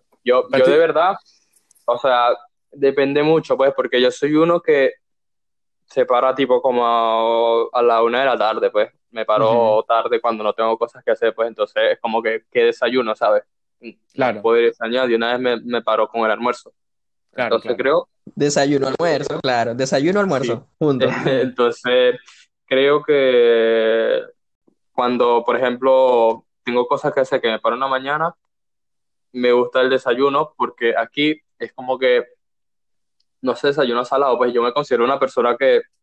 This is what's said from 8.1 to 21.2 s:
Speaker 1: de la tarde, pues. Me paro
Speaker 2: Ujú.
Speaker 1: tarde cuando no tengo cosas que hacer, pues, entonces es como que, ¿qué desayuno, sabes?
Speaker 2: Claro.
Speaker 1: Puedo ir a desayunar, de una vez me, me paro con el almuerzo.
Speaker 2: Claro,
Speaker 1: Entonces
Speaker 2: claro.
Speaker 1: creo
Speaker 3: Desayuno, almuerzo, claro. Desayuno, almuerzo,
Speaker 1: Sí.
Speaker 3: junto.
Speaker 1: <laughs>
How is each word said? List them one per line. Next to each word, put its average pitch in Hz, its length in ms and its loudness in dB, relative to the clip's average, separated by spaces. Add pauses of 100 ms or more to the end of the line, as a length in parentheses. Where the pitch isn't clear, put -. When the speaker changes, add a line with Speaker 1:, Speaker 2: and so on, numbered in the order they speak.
Speaker 1:
de 139 40 0
la 120 120 0
tarde, 107 340 0
pues. 107 180 -2 (220)
Me 113 140 -8
paro 110 540 2
Speaker 2:
Ujú. 113 80 -4
Speaker 1:
tarde 113 340 0
cuando 110 220 -4
no 104 100 -2
tengo 113 240 -2
cosas 117 260 -8
que 117 80 -2
hacer, 110 220 -2
pues, 113 160 -4
entonces 107 340 -4 (100)
es - 60 -6
como 113 220 -4
que, 113 300 -4
¿qué 120 140 0
desayuno, 117 500 -2
sabes? 120 280 0 (680)
Speaker 2:
Claro. 117 280 -4
Speaker 1:
Puedo 117 180 2
ir 117 60 2
a - 20 2
desayunar, 117 420 -4
de 113 60 2
una 117 180 -2
vez 123 80 -4
me, 123 200 -2
me 120 200 -6
paro 110 260 0
con 117 180 -6
el 110 60 0
almuerzo. 117 420 -6 (580)
Speaker 2:
Claro, 117 240 -2
Speaker 1:
Entonces 113 200 -4
Speaker 2:
claro. - 20 -14
Speaker 1:
creo 214 320 0 (260)
Speaker 3:
Desayuno, 143 520 0
almuerzo, 143 540 -4
claro. 120 320 -2
Desayuno, 143 460 -2
almuerzo, 123 480 -2 (120)
Speaker 1:
Sí. 160 60 -2
Speaker 3:
junto. 131 220 0
Speaker 1:
<laughs> 120 180 -4